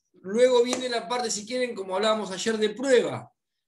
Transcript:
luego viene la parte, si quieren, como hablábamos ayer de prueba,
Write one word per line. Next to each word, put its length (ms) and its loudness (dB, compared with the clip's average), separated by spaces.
luego 420 4
viene 260 -2
la 180 -4
parte, 220 -4
si 160 -6
quieren, 300 -4
como 200 -6
hablábamos 360 0
ayer 260 -2
de 140 0
prueba, 600 0